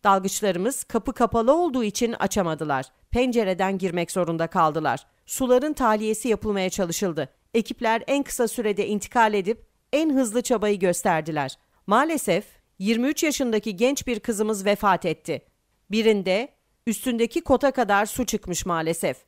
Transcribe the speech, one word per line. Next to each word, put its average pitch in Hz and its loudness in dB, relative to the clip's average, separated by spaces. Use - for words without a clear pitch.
Dalgıçlarımız 196 0
kapı 233 -4
kapalı 233 2
olduğu 302 2
için 226 -2
açamadılar. 156 -2
Pencereden 196 0
girmek 175 -2
zorunda 165 -2
kaldılar. 156 0
Suların 254 2
tahliyesi 214 0
yapılmaya 196 0
çalışıldı. 170 -4
Ekipler 226 -2
en 277 0
kısa - -2
sürede 208 -2
intikal 214 0
edip 202 -2
en 302 2
hızlı 247 2
çabayı 208 0
gösterdiler." 160 0
Maalesef 226 2
yirmi 226 0
üç 302 -2
yaşındaki 226 0
genç 254 0
bir 233 -2
kızımız 214 -2
vefat 202 2
etti. 156 -4
Birinde 208 2
üstündeki 233 -2
kota 262 2
kadar 208 2
su 247 -4
çıkmış 180 -4
maalesef. 165 -2